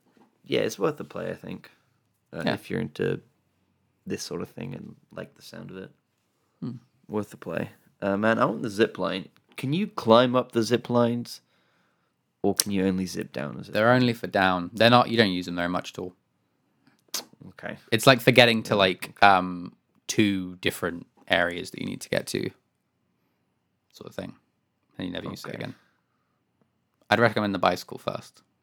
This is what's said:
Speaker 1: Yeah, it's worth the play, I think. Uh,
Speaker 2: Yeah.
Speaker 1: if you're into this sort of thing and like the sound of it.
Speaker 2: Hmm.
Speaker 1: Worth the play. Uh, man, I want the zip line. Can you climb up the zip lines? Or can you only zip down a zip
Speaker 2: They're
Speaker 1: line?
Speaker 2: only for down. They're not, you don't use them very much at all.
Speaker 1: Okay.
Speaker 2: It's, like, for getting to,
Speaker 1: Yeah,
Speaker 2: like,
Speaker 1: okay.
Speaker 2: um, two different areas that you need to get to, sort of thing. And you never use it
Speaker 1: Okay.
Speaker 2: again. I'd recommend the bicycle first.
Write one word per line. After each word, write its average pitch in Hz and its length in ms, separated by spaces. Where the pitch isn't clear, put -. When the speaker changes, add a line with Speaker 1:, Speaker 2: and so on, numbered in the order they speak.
Speaker 1:
Yeah, 131 160
it's 107 180
worth 139 180
the 92 80
play, 90 260
I 92 40
think. 92 360
Uh, 85 120
Speaker 2:
Yeah. 62 100
Speaker 1:
if - 160
you're 50 100
into - 400
this 98 160
sort 82 200
of 92 60
thing - 260
and - 220
like 92 220
the - 60
sound 92 280
of 92 60
it. 95 140
Speaker 2:
Hmm. 120 100
Speaker 1:
Worth 104 240
the - 60
play. - 340
Uh, 98 160
man, 113 220
I 123 80
want 202 160
the 120 80
zip 104 280
line. 90 300
Can 135 180
you 202 120
climb 123 480
up 123 180
the 117 100
zip 113 280
lines? 120 520
Or 98 120
can - 180
you 95 140
only 92 200
zip 90 260
down 69 260
a - 60
zip - 100
Speaker 2:
They're 107 140
Speaker 1:
line? 127 140
Speaker 2:
only 120 120
for - 120
down. 92 460
They're 113 180
not, 123 200
you 113 80
don't 107 120
use 90 160
them 87 100
very 87 120
much 87 240
at - 60
all. 92 160
Speaker 1:
Okay. - 280
Speaker 2:
It's, 117 140
like, 131 140
for 135 120
getting 117 320
to, - 100
Speaker 1:
Yeah, 104 40
Speaker 2:
like, 95 400
Speaker 1:
okay. - 80
Speaker 2:
um, 90 500
two 95 500
different 85 500
areas 87 440
that - 80
you - 60
need 95 140
to - 80
get - 200
to, - 220
sort - 160
of - 60
thing. - 200
And 95 100
you 90 60
never 87 160
use - 160
it - 40
Speaker 1:
Okay. - 100
Speaker 2:
again. - 160
I'd 104 100
recommend 110 340
the 92 40
bicycle 90 400
first. - 420